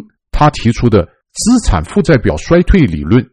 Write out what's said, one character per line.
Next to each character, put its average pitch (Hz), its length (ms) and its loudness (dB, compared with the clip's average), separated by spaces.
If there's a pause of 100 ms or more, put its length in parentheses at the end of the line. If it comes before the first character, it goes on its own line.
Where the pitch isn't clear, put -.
(300)
他 147 200 2
提 117 220 -4
出 120 160 -2
的 101 160 2
资 - 640 -4
产 175 180 0
负 - 160 -4
债 156 160 2
表 92 200 -2
衰 175 260 0
退 180 180 2
理 80 220 -2
论 113 300 0